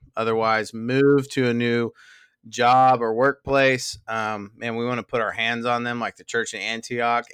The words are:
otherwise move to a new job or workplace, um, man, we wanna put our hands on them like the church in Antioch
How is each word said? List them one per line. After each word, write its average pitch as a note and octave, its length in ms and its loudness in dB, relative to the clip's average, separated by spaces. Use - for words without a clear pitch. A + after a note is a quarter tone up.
otherwise A2 580 0
move C3 580 2
to B2+ 180 0
a A#2+ 40 2
new A#2 380 0
job B2 540 4
or A2+ 120 -2
workplace, C3+ 840 0
um, G#2+ 480 -6
man, A#2 220 -6
we A#2 80 -2
wanna B2 180 -4
put A#2+ 180 -4
our G#2 100 -2
hands A#2 340 -4
on A#2+ 180 -2
them A#2+ 160 -6
like G#2+ 160 -6
the F2+ 80 -20
church - 300 -4
in G#2 80 -8
Antioch A#2 720 -4